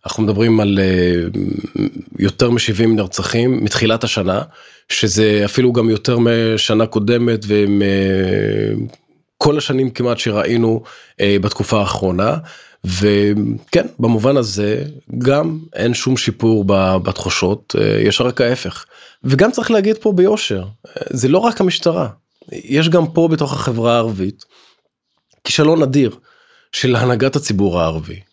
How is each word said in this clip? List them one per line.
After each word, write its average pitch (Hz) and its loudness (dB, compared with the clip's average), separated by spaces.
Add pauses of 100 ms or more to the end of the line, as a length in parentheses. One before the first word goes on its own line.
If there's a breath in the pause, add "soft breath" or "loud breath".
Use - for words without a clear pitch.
אנחנו 107 -4
מדברים 110 2
על, 101 2
אה, 90 2 (920)
יותר 98 0
משבעים 113 2
נרצחים 117 -2
מתחילת 110 0
השנה, 101 -2 (480 loud breath)
שזה 104 2
אפילו 123 2
גם 117 2
יותר 117 0
משנה 113 2
קודמת, 113 0 (1900)
ומכל 151 2
השנים 131 -2
כמעט 120 -4
שראינו, 113 0 (380 loud breath)
אה, 101 2
בתקופה 104 -2
האחרונה, 98 0 (480 loud breath)
וכן, 104 0 (140)
במובן 117 2
הזה, 107 -2 (340)
גם 151 0 (140)
אין 117 -2
שום 131 -2
שיפור 113 0
ב-, 95 2
בתחושות, 95 -4
אה, 104 2
יש 104 0
רק 123 -2
ההפך. 120 -2 (380 loud breath)
וגם 147 2
צריך - -4
להגיד 214 2
פה 214 0
ביושר, 180 0 (240)
אה, - -20 (180)
זה 123 -2
לא 151 4
רק 220 0
המשטרה, 175 0 (440)
יש 156 -2
גם 165 4
פה 170 2
בתוך 151 0
החברה 117 0
הערבית, 107 -2 (1000 soft breath)
כישלון 156 2
אדיר 131 0 (560 soft breath)
של 123 -2
הנהגת 123 0
הציבור 98 0
הערבי 80 -4 (140)